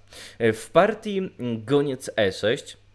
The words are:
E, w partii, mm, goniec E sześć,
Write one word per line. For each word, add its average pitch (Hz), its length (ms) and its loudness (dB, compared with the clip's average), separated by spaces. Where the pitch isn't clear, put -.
E, 113 140 4
w - 180 -12
partii, 208 460 2
mm, 120 480 -6
goniec 139 500 0
E 101 160 2
sześć, - 460 -2